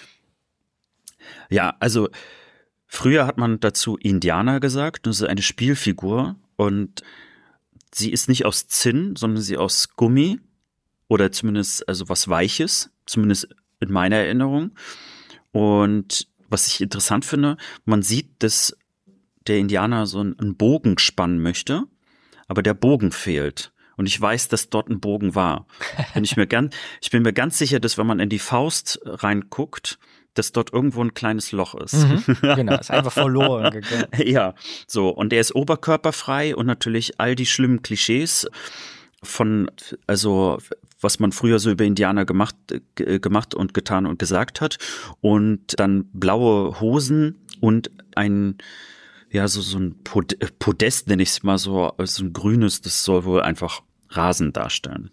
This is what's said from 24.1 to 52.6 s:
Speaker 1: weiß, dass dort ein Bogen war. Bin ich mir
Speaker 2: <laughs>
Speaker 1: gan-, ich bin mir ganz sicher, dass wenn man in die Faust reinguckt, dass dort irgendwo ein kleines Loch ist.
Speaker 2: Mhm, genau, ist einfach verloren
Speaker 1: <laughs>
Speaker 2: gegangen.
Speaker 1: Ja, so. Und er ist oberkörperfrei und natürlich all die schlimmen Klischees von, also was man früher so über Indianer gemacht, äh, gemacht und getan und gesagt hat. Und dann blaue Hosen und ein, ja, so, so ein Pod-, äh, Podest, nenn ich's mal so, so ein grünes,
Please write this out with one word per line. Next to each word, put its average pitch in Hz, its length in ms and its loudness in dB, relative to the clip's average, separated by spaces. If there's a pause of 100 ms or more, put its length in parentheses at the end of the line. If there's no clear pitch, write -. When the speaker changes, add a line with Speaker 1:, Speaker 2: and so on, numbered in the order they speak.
Speaker 1:
weiß, 110 280 -2
dass - 200 -2
dort 104 220 -2
ein 104 100 -4
Bogen 104 340 -2
war. 90 320 -2 (480)
Bin 104 100 0
ich - 120 -2
mir 101 100 2
Speaker 2:
<laughs> - 0 -
Speaker 1:
gan-, 131 240 0 (300)
ich - 100 -8
bin 120 120 4
mir 113 100 2
ganz 127 260 -2
sicher, 135 220 0
dass 110 180 -2
wenn 110 80 0
man 110 140 0
in 104 80 0
die 104 100 -2
Faust - 680 -2
reinguckt, - 960 -4 (360)
dass - 180 -2
dort 117 180 -2
irgendwo 123 320 0
ein 117 120 -2
kleines 110 380 -4
Loch 95 220 -4
ist. - 200 -6 (120)
Speaker 2:
Mhm, 135 360 4
genau, 131 360 2
ist - 120 -12
einfach 135 220 0
verloren 135 580 2
Speaker 1:
<laughs> - 20 0
Speaker 2:
gegangen. 110 320 -4 (140)
Speaker 1:
Ja, 117 360 2 (320)
so. 98 220 0
Und 104 240 -2
er 117 80 6
ist - 140 0
oberkörperfrei 151 1000 0
und 117 120 -2
natürlich 113 520 -2
all 120 160 0
die 123 120 -2
schlimmen 127 340 2
Klischees 120 640 0 (760)
von, 107 480 0 (360)
also 98 520 2 (420)
was - 200 0
man 101 120 2
früher 117 260 2
so 107 120 2
über 101 140 2
Indianer 101 420 2
gemacht, 95 280 0 (460)
äh, 95 180 0
gemacht 104 360 0
und 95 180 -2
getan 95 320 -2
und 85 140 -4
gesagt 92 420 -2
hat. 156 160 -2 (460)
Und 104 580 2
dann 98 320 2
blaue 101 680 2
Hosen 147 640 0 (160)
und 113 280 2 (240)
ein, 101 440 0 (720)
ja, 101 180 0
so, 101 140 -4
so 95 160 -4
ein 90 260 -4
Pod-, - 380 -2
äh, - 60 -2 (100)
Podest, - 500 0
nenn 98 120 2
ich's - 240 0
mal 98 120 2
so, 95 380 -2 (100)
so 95 200 -4
ein 85 100 -6
grünes, 104 480 2